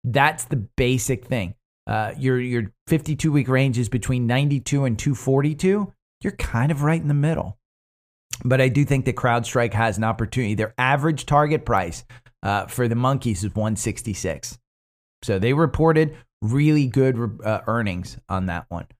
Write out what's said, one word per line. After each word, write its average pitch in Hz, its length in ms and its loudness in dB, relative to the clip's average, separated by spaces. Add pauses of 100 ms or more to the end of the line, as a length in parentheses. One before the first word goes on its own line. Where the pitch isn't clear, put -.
That's 139 400 2
the 117 240 -4 (100)
basic 127 480 0
thing. 98 300 -4 (320)
Uh, 110 280 -2
your, 131 240 0
your 120 320 -2 (140)
fifty-two 156 460 0
week 143 160 2
range 131 320 2
is 117 100 0
between 123 380 0
ninety-two 139 580 2
and 113 140 0
two 143 160 0
forty-two. 156 760 0 (300)
You're - 120 -4
kind 123 380 -2
of 143 120 -2
right 160 180 2
in 151 60 -4
the 147 80 2
middle. 151 420 -2 (840)
But 131 180 4
I 131 80 4
do 139 160 2
think 135 200 0
that 127 100 0
CrowdStrike 120 580 0
has 110 240 0
an 110 60 -2
opportunity. 110 500 -2
Their 107 240 -4
average 139 480 0
target 151 400 2
price, 92 400 -2 (380)
uh, 98 240 -2
for 123 200 -2
the 113 80 0
monkeys 120 480 0
is 104 120 -6
one 107 200 0
sixty-six. - 840 -6 (640)
So 98 160 0
they 117 140 2
reported 156 600 2 (280)
really 147 420 4
good, 120 580 0
uh, 107 220 -2
earnings 104 540 -4 (100)
on 95 160 -2
that 85 240 -6
one. 87 160 -10 (140)